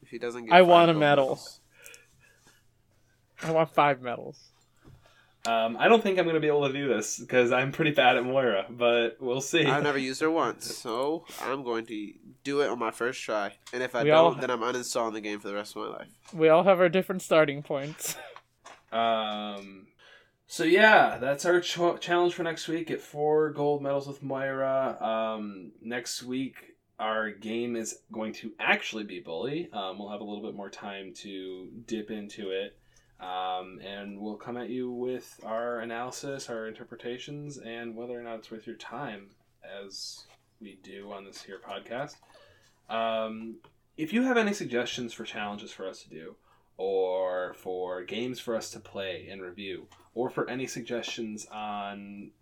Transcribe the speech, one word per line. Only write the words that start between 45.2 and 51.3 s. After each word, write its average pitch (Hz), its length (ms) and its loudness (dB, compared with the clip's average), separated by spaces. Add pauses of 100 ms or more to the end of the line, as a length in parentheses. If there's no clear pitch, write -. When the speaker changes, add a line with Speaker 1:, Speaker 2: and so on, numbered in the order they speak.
Speaker 3:
challenges 104 480 -8
for 95 160 -10
us - 160 -12
to - 60 -20
do, 80 260 -16 (420)
or 92 840 0
for 90 440 -6
games 120 360 -6
for 117 160 -4
us 107 160 -6
to 113 80 -14
play 92 500 -8
and 98 100 -12
review, 92 460 -10 (300)
or 117 160 -2
for - 180 -4
any 127 160 -6
suggestions 113 880 -8